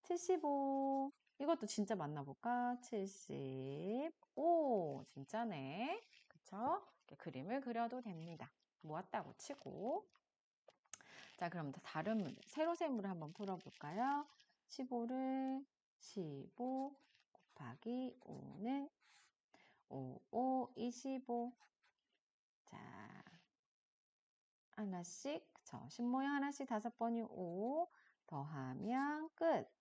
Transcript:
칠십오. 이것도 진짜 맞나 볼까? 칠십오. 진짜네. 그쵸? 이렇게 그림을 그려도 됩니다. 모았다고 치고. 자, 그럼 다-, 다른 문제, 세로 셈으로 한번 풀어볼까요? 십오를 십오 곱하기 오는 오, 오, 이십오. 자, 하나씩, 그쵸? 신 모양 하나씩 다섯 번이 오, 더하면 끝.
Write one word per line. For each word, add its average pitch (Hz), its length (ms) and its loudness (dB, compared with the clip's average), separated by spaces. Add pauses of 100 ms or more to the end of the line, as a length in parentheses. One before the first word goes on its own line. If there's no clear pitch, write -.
칠십오. 277 1080 4 (260)
이것도 285 280 2
진짜 208 300 2
맞나 147 260 -2
볼까? 247 600 0
칠십오. 165 1300 -2 (960)
진짜네. 208 960 -2 (260)
그쵸? 277 580 -2 (220)
이렇게 143 80 -16
그림을 160 460 -4
그려도 240 400 -2
됩니다. 165 480 -8 (320)
모았다고 160 560 -4
치고. 277 680 -4 (1300)
자, 175 100 -2
그럼 160 240 -2
다-, - 120 -12
다른 190 340 0
문제, 175 280 0
세로 330 280 2
셈으로 254 340 2
한번 160 240 -2
풀어볼까요? 202 920 0 (420)
십오를 262 960 0 (340)
십오 247 960 -4 (380)
곱하기 226 920 -6
오는 202 640 -2 (1000)
오, 131 320 -6 (100)
오, 262 460 2
이십오. 247 760 -2 (1120)
자, 110 140 -18 (2000)
하나씩, 202 760 -4
그쵸? - 380 -12
신 240 160 0
모양 269 280 4
하나씩 277 340 0
다섯 233 300 0
번이 233 240 2
오, 220 680 0 (380)
더하면 180 1080 0
끝. 302 340 4 (120)